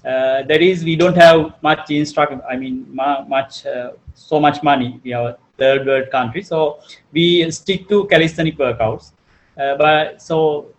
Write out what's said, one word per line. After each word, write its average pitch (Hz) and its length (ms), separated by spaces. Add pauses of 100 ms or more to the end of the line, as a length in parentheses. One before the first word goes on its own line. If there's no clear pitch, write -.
Uh, 131 380
that 151 180
is, 180 240
we 165 120
don't 175 200
have 165 460
much 151 280
instruct-, 147 580
I 131 80
mean, 131 380
ma-, 135 320
much, 135 400
uh, 127 260 (220)
so - 240
much 147 240
money. 131 400
We 123 100
are 120 180
a - 80 (200)
third 135 280
world 135 240
country, 131 320
so 156 380 (320)
we 170 380
stick - 380
to 202 180
calisthenic 160 520
workouts. 117 540 (460)
Uh, 139 180
but 151 440
so 156 460 (120)